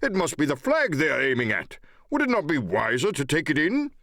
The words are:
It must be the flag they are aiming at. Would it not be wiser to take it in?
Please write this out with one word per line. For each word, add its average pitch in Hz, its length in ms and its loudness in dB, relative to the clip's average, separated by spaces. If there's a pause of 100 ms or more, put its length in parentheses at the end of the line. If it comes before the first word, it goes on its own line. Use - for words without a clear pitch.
It 269 120 0
must 185 240 0
be 151 80 0
the 143 100 2
flag 269 400 0
they 151 140 2
are 131 120 0
aiming 123 300 0
at. 85 280 -4 (300)
Would 294 120 0
it 285 80 0
not 226 160 2
be 156 120 0
wiser 117 540 0
to 143 140 -2
take 147 240 -2
it 151 80 2
in? 240 340 0 (120)